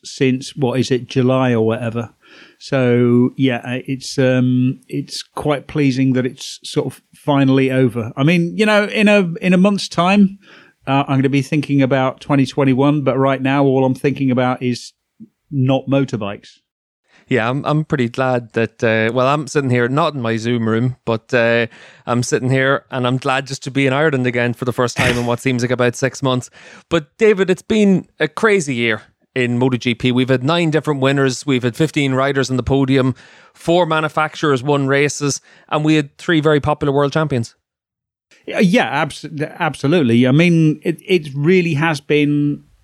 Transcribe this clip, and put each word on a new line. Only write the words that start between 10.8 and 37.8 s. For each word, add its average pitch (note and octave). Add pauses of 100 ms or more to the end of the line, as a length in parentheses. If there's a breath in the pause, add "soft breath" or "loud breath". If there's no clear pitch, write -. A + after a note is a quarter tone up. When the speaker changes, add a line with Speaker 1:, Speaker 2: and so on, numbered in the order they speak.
Speaker 1:
uh, C#3
I'm C#3
gonna B2+
be C#3
thinking C#3
about C3
twenty C#3
twenty-one, C#3
but C3
right C3+
now C3+
all C3
I'm B2+
thinking C3+
about B2+
is B2 (580)
not C3+
motorbikes. A#2+ (800 soft breath)
Speaker 2:
Yeah, A#2
I'm, C3+
I'm D3+
pretty B2+
glad B2
that, A2+
uh, A2
well, B2+
I'm D3
sitting C#3
here A#2+
not D3
in C3+
my A2+
Zoom A2+
room, A#2 (100)
but, A2+
uh, A#2 (400 loud breath)
I'm A#2+
sitting B2
here C3
and B2+
I'm B2+
glad C3+
just C3+
to C3
be C#3
in C3
Ireland C#3
again A#2+
for -
the B2
first B2
time B2
in A#2+
what A#2+
seems B2
like B2
about B2
six -
months. B2+ (380 loud breath)
But E3
David, G3
it's F3
been G#3 (140)
a D#3
crazy F#3
year A#2 (320)
in B2
Moto B2+
G A#2+
P. B2+
We've B2
had B2+
nine E3
different D3
winners, C3+
we've B2+
had A#2+
fifteen C#3+
riders C3+
on B2+
the B2+
podium, C3 (380 loud breath)
four E3+
manufacturers D#3
won C#3
races, C#3 (300 soft breath)
and D3+
we D#3
had D3
three E3+
very D3+
popular D3
world C#3+
champions. C#3+ (920 soft breath)